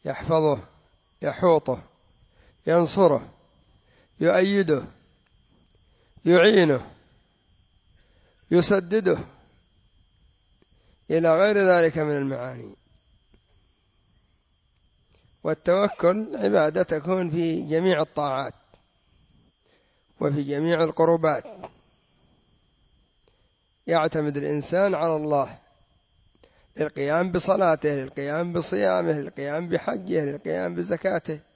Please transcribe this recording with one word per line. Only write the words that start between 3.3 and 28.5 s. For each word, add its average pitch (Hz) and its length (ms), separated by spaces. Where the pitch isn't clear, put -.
يؤيده، 180 640
يعينه، 170 680
يسدده، 185 680
إلى 165 280
غير 202 200
ذلك 175 400
من 151 180
المعاني. 123 600
والتوكل 190 920
عبادة 185 460
تكون 170 480
في 165 320
جميع 160 400
الطاعات 139 520
وفي 147 220
جميع 156 420
القربات، 160 600
يعتمد 156 500
الإنسان 151 580
على 160 220
الله 147 420
للقيام 156 560
بصلاته، 175 560
للقيام 143 640